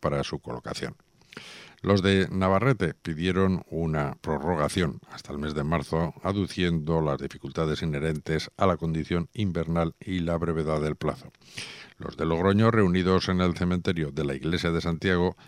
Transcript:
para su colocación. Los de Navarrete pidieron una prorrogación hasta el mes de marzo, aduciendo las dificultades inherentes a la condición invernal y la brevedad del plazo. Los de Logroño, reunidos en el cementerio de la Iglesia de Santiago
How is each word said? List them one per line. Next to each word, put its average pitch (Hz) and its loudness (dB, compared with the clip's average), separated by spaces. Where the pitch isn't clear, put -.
para 71 0
su - -6
colocación. - -8
Los 98 4
de 95 4
Navarrete 95 2
pidieron 90 0
una 78 -2
prorrogación 78 0
hasta - -16
el 73 -6
mes 73 -4
de 73 0
marzo, 80 0
aduciendo 85 0
las 71 0
dificultades 73 -4
inherentes 78 -2
a 98 0
la 87 2
condición 82 -2
invernal 85 -2
y 92 -4
la 85 0
brevedad 80 -2
del 76 -2
plazo. - -6
Los - -12
de 82 -4
Logroño, 98 4
reunidos 92 4
en 90 2
el 87 2
cementerio 87 0
de 73 -4
la 69 -2
Iglesia 85 -2
de 82 0
Santiago 87 0